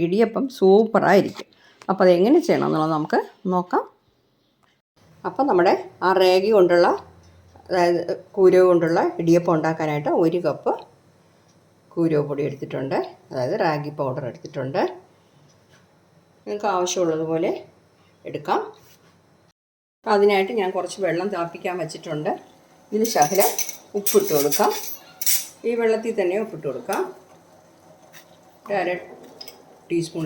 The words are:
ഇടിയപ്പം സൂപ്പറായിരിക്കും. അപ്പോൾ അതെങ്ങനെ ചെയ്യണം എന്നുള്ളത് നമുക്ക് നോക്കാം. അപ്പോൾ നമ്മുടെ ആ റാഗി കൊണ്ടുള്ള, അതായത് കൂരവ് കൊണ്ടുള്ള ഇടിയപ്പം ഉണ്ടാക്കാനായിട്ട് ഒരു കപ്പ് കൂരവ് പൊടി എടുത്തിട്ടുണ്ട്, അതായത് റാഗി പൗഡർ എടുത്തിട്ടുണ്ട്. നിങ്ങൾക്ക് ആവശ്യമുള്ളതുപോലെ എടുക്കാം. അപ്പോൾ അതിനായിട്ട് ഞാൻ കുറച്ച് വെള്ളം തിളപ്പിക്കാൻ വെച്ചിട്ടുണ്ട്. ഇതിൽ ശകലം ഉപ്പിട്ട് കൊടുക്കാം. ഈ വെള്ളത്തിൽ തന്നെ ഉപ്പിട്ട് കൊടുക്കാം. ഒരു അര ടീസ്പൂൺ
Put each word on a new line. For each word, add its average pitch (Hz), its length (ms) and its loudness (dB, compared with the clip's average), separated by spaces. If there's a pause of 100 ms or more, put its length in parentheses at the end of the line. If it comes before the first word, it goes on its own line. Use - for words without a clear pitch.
ഇടിയപ്പം 220 400 0 (120)
സൂപ്പറായിരിക്കും. 190 920 4 (420)
അപ്പോൾ 196 160 0
അതെങ്ങനെ 196 420 6
ചെയ്യണം 143 200 2
എന്നുള്ളത് 156 280 0
നമുക്ക് 156 220 -2 (360)
നോക്കാം. 180 280 -2 (1500)
അപ്പോൾ 269 200 -2
നമ്മുടെ 185 240 4 (320)
ആ 185 60 4 (100)
റാഗി 185 360 4
കൊണ്ടുള്ള, 175 280 6 (840)
അതായത് 175 300 2 (360)
കൂരവ് 185 340 6
കൊണ്ടുള്ള 170 320 2 (220)
ഇടിയപ്പം 170 320 4
ഉണ്ടാക്കാനായിട്ട് 156 560 -2 (120)
ഒരു 170 220 0
കപ്പ് 190 280 -2 (1200)
കൂരവ് 160 320 0
പൊടി 143 220 -4
എടുത്തിട്ടുണ്ട്, 139 480 -8 (340)
അതായത് 139 320 -4
റാഗി 151 340 -4
പൗഡർ 135 320 -6
എടുത്തിട്ടുണ്ട്. 135 520 -6 (1600)
നിങ്ങൾക്ക് 208 320 -6
ആവശ്യമുള്ളതുപോലെ 165 760 -2 (800)
എടുക്കാം. 185 320 -4 (1400)
അപ്പോൾ 226 100 -2
അതിനായിട്ട് 202 440 2
ഞാൻ 185 180 0
കുറച്ച് 175 260 -6
വെള്ളം 180 300 -2
തിളപ്പിക്കാൻ 175 480 -8
വെച്ചിട്ടുണ്ട്. 156 500 -8 (600)
ഇതിൽ 220 200 0
ശകലം 175 380 2 (480)
ഉപ്പിട്ട് 202 380 0
കൊടുക്കാം. 147 340 0 (1000)
ഈ 233 120 0
വെള്ളത്തിൽ 220 400 0
തന്നെ 180 240 0
ഉപ്പിട്ട് 170 240 -12
കൊടുക്കാം. 208 340 -6 (1600)
ഒരു 202 160 -6
അര 180 160 -4 (920)
ടീസ്പൂൺ 165 360 -4